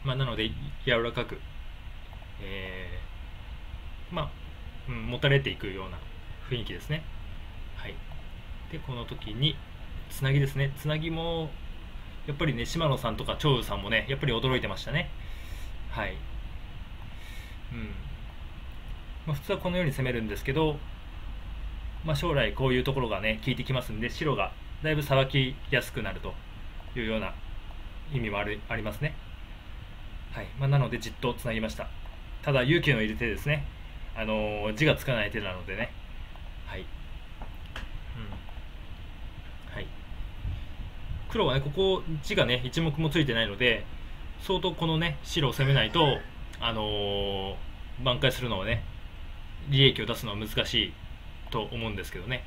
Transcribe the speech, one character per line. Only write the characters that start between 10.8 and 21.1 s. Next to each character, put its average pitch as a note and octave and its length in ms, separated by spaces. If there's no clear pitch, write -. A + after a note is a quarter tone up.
な D3+ 100
ぎ D#3+ 140
も E3 400
や C#3+ 60
っ - 20
ぱ E3 100
り C3+ 80
ね、 A#2 120
島 E3 200
野 C#3 120
さ A#2 120
ん G#2+ 60
と A2 80
か G#2 120
張 C#3+ 200
栩 A2 80
さ G#2 100
ん F#2+ 80
も G2 80
ね、 A2 180
や C3+ 80
っ C#3 40
ぱ D3+ 60
り B2+ 60
驚 B2+ 240
い A#2+ 40
て A2+ 80
ま G2 80
し - 80
た A2+ 80
ね。 D#3 180
は G#2+ 160
い、 F#2+ 60
う - 20
ん、 A2+ 140
ま D#3 60
あ、 - 20
普 C#3+ 60
通 - 120
は F#3 60
こ F#3 120
の F3 60
よ F#3 60
う E3+ 40
に C#3 60
攻 C3+ 120
め B2+ 80
る A#2 100
ん A2 60
で G#2 80
す - 80
け C3+ 80
ど、 D3+ 260